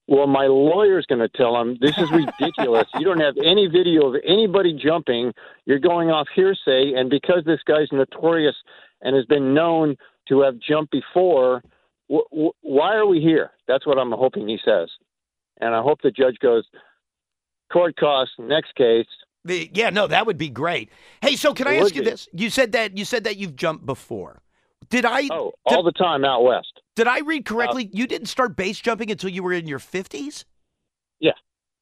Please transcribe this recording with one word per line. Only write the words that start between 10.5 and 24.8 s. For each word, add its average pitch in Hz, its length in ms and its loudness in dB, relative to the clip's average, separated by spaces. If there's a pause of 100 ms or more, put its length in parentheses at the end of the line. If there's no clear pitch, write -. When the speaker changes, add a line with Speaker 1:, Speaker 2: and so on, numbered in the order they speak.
Speaker 1:
jumped 151 320 -2
before, 135 720 2 (480)
wh-, 151 200 0
wh-, 156 300 -2
why 170 340 0
are 214 120 2
we 180 140 2
here?" 151 300 2 (160)
That's 135 200 -2
what 139 100 2
I'm 123 140 0
hoping 127 360 -2
he 107 180 -6
says. 95 240 2 (720)
And 117 120 -2
I 113 80 0
hope 147 220 0
the 135 80 2
judge 131 280 0
goes, 117 260 2 (1040)
court 175 260 0
costs, 139 420 0
next 139 360 -4
case. 117 300 2 (380)
Speaker 2:
The, 170 300 -6
yeah, 214 160 0
no, 196 180 0
that 160 200 -2
would 196 100 -4
be 156 120 -6
great. 131 400 -6 (320)
Hey, 262 140 0
so 294 180 0
can 254 140 -6
Speaker 1:
It 285 40 0
Speaker 2:
I - 40 0
ask - 100 2
Speaker 1:
would 403 100 -2
Speaker 2:
you - 80 -6
Speaker 1:
be. 220 80 -2
Speaker 2:
this? - 200 -16
You 202 180 -6
said 233 240 0
that, 214 240 -4
you 202 80 -8
said 226 180 -4
that 214 140 -6
you've 190 180 -10
jumped 160 300 -6
before. 104 560 -10 (480)